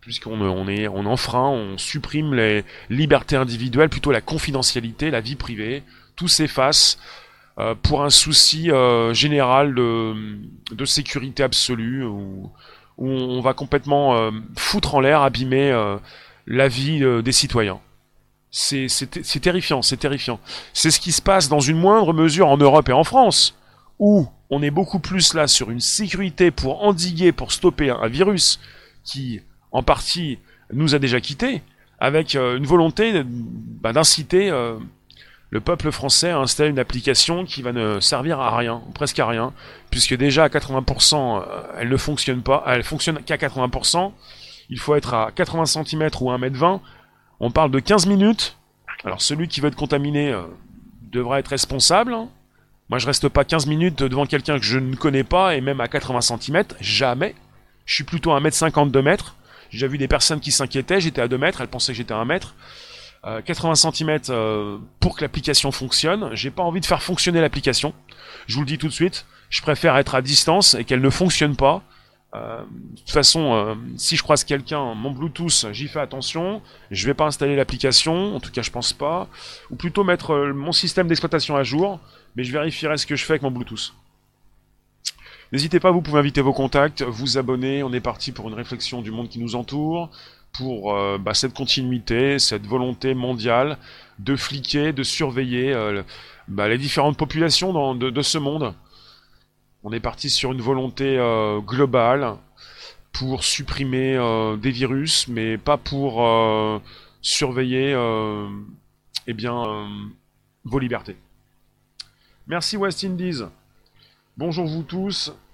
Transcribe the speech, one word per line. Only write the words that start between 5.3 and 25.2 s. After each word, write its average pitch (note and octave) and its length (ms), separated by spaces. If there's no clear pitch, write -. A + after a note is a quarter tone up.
privée, A#2 460
tout F3 120
s'efface, - 720
euh, A2 160
pour C#3+ 280
un D3 60
souci, D#3 600
euh, A#2+ 420
général C#3 640
de, A2+ 400
de A2 140
sécurité C3+ 560
absolue, B2+ 600
où, G2 460
où B2+ 100
on B2+ 360
va C3 100
complètement, C#3+ 640
euh, A2+ 140
foutre E3 380
en C#3 60
l'air, D3 200
abîmer, C3 500
euh, G#2 280
la C3+ 220
vie, C3+ 360
euh, A#2+ 160
des A#2 120
citoyens. A2+ 480
C'est, C3+ 380
c'est, - 340
c'est - 180
terrifiant, F3 420
c'est B2 160
terrifiant. C3+ 420
C'est - 180
ce - 100
qui F3 120
se - 80
passe F#3 300
dans D3+ 100
une D3+ 180
moindre F#3+ 360
mesure D#3+ 340
en C#3 80
Europe C#3+ 320
et B2 60
en D3+ 100
France, A#3 520
où G#3 280
on C#3+ 140
est D3 80
beaucoup F3+ 280
plus E3+ 360